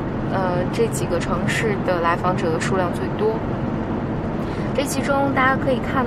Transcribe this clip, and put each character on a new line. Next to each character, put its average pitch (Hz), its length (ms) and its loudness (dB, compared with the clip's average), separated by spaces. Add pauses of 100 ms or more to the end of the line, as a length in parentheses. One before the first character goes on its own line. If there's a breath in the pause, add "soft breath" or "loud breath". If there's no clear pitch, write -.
(320)
呃， 185 260 0 (140)
这 226 160 2
几 - 180 -2
个 170 140 0
城 - 260 -2
市 208 300 2 (100)
的 180 140 2
来 170 160 2
访 180 200 0
者 170 140 0
的 160 100 0
数 - 160 0
量 180 160 0
最 185 140 -2 (100)
多。 220 200 2 (1400 loud breath)
这 262 80 2
其 277 180 -2
中 277 360 2
大 262 100 4
家 269 100 4
可 - 140 0
以 247 80 2
看 254 280 0